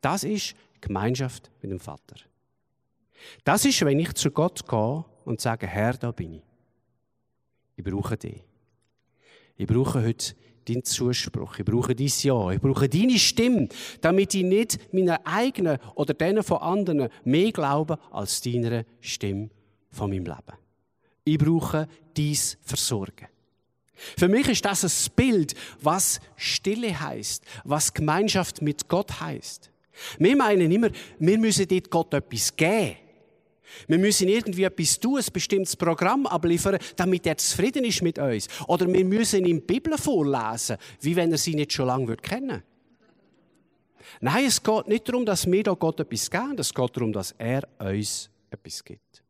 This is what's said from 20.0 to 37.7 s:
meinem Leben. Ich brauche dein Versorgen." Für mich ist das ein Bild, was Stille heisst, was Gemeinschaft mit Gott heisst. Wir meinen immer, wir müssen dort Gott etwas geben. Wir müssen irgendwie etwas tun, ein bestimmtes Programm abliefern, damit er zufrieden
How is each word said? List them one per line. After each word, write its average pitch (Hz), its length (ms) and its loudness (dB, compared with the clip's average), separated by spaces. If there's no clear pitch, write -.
meinem 95 160 -4
Leben. - 320 -14
Ich 151 140 2
brauche 156 500 2
dein 147 220 -2
Versorgen." - 640 -6
Für - 320 0
mich 226 220 4
ist 214 160 0
das 196 180 0
ein - 320 -2
Bild, 226 400 4
was 170 400 0
Stille 208 640 -2
heisst, 123 440 -8
was 147 300 0
Gemeinschaft 170 680 0
mit 147 260 -2
Gott - 340 -2
heisst. - 500 -12
Wir 208 160 6
meinen 202 360 4
immer, 214 180 4
wir 180 180 6
müssen 208 300 4
dort 185 220 0
Gott 165 240 0
etwas 120 420 -2
geben. 165 420 2
Wir 160 100 4
müssen 190 300 4
irgendwie 196 360 2
etwas 175 360 0
tun, 262 180 0
ein - 160 -4
bestimmtes - 420 -2
Programm 190 520 0
abliefern, 175 500 0
damit 180 300 0
er 160 120 0
zufrieden 262 460 0